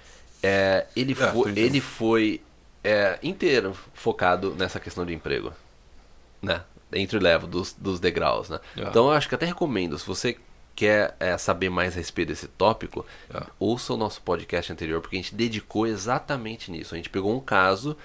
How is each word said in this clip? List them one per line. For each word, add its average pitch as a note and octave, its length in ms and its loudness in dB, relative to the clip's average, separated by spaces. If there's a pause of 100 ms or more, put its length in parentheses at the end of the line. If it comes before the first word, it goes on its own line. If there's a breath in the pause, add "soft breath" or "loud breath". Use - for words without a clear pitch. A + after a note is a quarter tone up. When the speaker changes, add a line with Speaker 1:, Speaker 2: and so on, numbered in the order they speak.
(420 soft breath)
Speaker 1:
É, G2 440 4 (120)
ele C3 160 0
Speaker 2:
É, - 20 0
Speaker 1:
fo-, A#2 280 4
Speaker 2:
trinta G#2 180 0
e - 20 6
um. - 20 6
Speaker 1:
ele C3+ 140 2
foi, A2+ 640 2 (420)
é, G2+ 400 2
inteiro C3+ 500 2 (200)
focado F#2 640 2
nessa F2+ 240 -2
questão - 240 -6
de F2 80 -6
emprego, C2+ 400 -4 (880)
né? F2 200 -2 (340)
Entry G2 220 -2
level, E2+ 300 4
dos, F2+ 260 -4
dos F#2+ 260 -4
degraus, E2 500 0
né? D#2+ 100 -8 (180 loud breath)
Speaker 2:
É. A2+ 40 -8
Speaker 1:
Então G#2 260 4
eu D3 60 4
acho D3 140 0
que - 60 -4
até D#3 140 -2
recomendo, G#2 500 -2
se - 80 -12
você A2+ 320 -4 (380)
quer, G#2 440 2
é, F2 200 0
saber F#2 300 0
mais F2+ 240 0
a F2 40 -6
respeito E2+ 320 -2
desse D2+ 180 -8
tópico, - 560 0 (300 loud breath)
Speaker 2:
É. - 80 -8 (180)
Speaker 1:
ouça A#2+ 340 0
o A#2+ 40 -2
nosso A2 240 -4
podcast E2+ 500 -2
anterior, E2 300 -2
porque - 140 -10
a F#2+ 40 -2
gente F2+ 140 -8
dedicou G#2+ 540 0
exatamente A2+ 840 -4
nisso. D#2+ 240 -10
A E2+ 40 -8
gente E2 120 -10
pegou G2 260 0
um C3 40 -4
caso G2+ 640 2